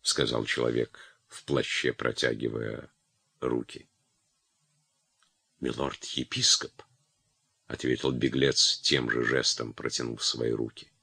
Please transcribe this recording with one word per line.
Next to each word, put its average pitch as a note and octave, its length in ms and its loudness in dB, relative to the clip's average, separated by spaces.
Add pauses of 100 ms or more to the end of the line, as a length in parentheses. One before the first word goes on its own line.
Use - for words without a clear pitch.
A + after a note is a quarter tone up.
сказал A#1 380 0
человек A#1+ 560 0 (260)
в - 180 -18
плаще, B1+ 480 0
протягивая A1+ 960 -2 (500)
руки. A#1+ 480 -4 (1700)
"Милорд-епископ", - 1200 0 (840)
ответил B1 460 0
беглец C2 680 2
тем B1 280 2
же A#1 140 2
жестом, A#1+ 480 0
протянув A#1 520 -4
свои A#1 280 0
руки. A1 400 -6 (100)